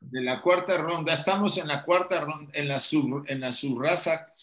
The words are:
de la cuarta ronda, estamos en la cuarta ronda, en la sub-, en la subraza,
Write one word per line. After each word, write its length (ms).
de 220
la 200
cuarta 340
ronda, 380
estamos 420
en 120
la 160
cuarta 360
ronda, 320
en 140
la 140
sub-, 480
en 120
la 120
subraza, 720